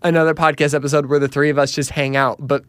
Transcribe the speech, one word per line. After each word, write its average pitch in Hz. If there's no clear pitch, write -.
another 165
podcast 151
episode 143
where 143
the 139
three 147
of 139
us 139
just 143
hang 135
out, 135
but, 139